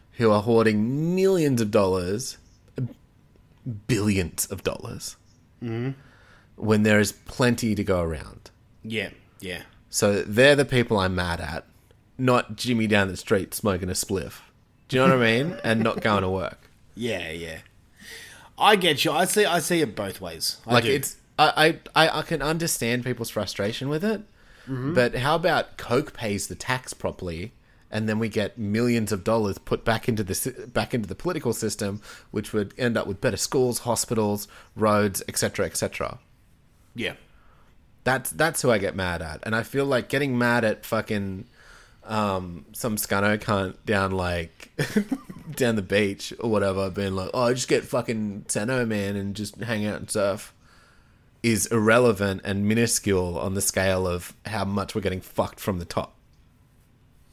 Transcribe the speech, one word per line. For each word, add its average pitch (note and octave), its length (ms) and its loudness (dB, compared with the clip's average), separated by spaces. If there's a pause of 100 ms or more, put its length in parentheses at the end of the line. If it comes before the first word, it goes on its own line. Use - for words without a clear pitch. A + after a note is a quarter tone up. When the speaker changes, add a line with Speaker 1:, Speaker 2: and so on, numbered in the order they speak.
(180)
Speaker 1:
who A2+ 140 4
are G#2 120 4
hoarding A2+ 720 2
millions F3+ 440 4
of G#2+ 120 0
dollars, F#2+ 680 2 (1500)
billions G2 600 0
of - 160 -10
dollars, - 520 -8 (480)
Speaker 2:
Mm-hmm. A#2+ 280 -4 (640)
Speaker 1:
when G#2 260 4
there G#2+ 160 6
is G#2 140 2
plenty A#2+ 600 0
to G2+ 120 0
go F#2 160 2
around. - 500 -8 (320)
Speaker 2:
Yeah, A2 280 -4 (280)
yeah. F2+ 220 -8 (280)
Speaker 1:
So G2+ 340 2
they're C3 340 6
the C#3 80 4
people A#2+ 340 2
I'm F#2 160 2
mad F2 240 -2
at, E2 260 -8 (520)
not B2 400 2
Jimmy A#2 280 0
down G2+ 220 4
the F2+ 80 -6
street F#2+ 380 -2
smoking F#2+ 340 -2
a F2+ 60 -4
spliff. F2+ 480 -4 (480)
Do B2+ 80 0
you C3 100 6
know C3+ 100 8
what A#2+ 80 4
I A2 60 4 (120)
mean? E3+ 160 -4
Speaker 2:
<laughs> - 40 -12
Speaker 1:
And A2+ 180 2
not A2+ 200 0
going G#2 220 4
to F#2 60 0
work. - 400 -4 (260)
Speaker 2:
Yeah, F#2+ 360 -6
yeah. E2 280 -10 (1000)
I G3+ 160 8
get F3 300 2
you. D#3+ 60 2
I D#3+ 120 2
see, G#3 220 2
I F3 140 2
see E3+ 220 0
it A2+ 140 -2
both G2 240 -6
ways. E2 380 -6 (100)
I A#2 60 2
Speaker 1:
Like, A#2+ 100 6
Speaker 2:
do. A2+ 80 2
Speaker 1:
it's, - 240 -2 (240)
I, D#3 400 4 (160)
I, D#3 120 6
I, C#3 120 0
I - 40 -4
can D#3 180 -4
understand C#3 640 -2
people's A#2+ 240 -4
frustration G#2+ 600 -4
with D#3+ 140 -2
it, G#3+ 180 0 (460)
Speaker 2:
Mm-hmm. C3 260 -4
Speaker 1:
but A#2+ 220 2
how C3+ 200 2
about D#3+ 420 0
Coke C3 360 0
pays G2+ 340 -4
the F2+ 80 -8
tax - 380 -6
properly, F2+ 580 -8 (400)
and A2 160 -2
then G#2+ 100 0
we A2+ 120 -2
get G2+ 280 -2
millions A2 540 0
of G2 140 -4
dollars A2 320 2
put - 260 -4
back A2 240 0
into A2 160 0
the F#2+ 100 -4
sy-, - 200 -4 (180)
back - 220 -2
into A2+ 120 -2
the F2+ 100 -8
political D#3+ 360 -4
system, G#2 500 -4 (300)
which G#2 220 -6
would G#2 240 -2
end A#2+ 200 0
up - 80 -2
with G2 140 -6
better A#2 160 0
schools, B2+ 440 0
hospitals, A2 680 -2 (260)
roads, G#2 540 2
et - 100 -6
cetera, G#2 280 -2
et E2 100 -8
cetera. - 420 -4 (800)
Speaker 2:
Yeah. A#2 200 -6 (880)
Speaker 1:
That's, C3 240 -2
that's D#3 320 -2
who B2+ 100 4
I A2 60 6
get F#2 180 -2
mad F2 260 -2
at, D#2 220 -10
and A2 100 -2
I A2+ 100 0
feel C#3 200 -2
like B2+ 240 0
getting C3+ 300 0
mad A#2+ 260 2
at G#2+ 220 -2
fucking, G2+ 580 -4 (600)
um, F#2+ 680 -2
some A2 240 -4
scunno G#2 420 0
cunt G2 380 -2 (100)
down, G2 260 2
like, F2 600 -4 (420)
<laughs> - 400 -12
down A#2 220 2
the G#2 60 0
beach G2+ 580 0
or A#2 100 -2
whatever, G2 400 2
being F#2+ 280 -2
like, F#2 160 -4
"Oh, B2 200 2
just C3 140 -2
get C3 160 2
fucking A2 640 -4
Sano, B2 380 -2
man, G2+ 320 -2
and G2 180 -4
just G#2 220 -8
hang G#2+ 280 -4
out G2+ 140 -2
and - 100 -12
surf," G#2 440 -2 (920)
is A2+ 220 4
irrelevant A2 800 4
and G2+ 200 -2
minuscule G2+ 720 2
on F#2+ 160 -4
the G2 80 -2
scale F#2+ 460 0
of F2 260 -6 (120)
how G#2 180 -4
much G2 320 -4
we're G#2+ 60 -2
getting F#2 180 -2
fucked - 400 -4
from G2 180 -4
the F2 80 -6
top. - 300 -6 (1160)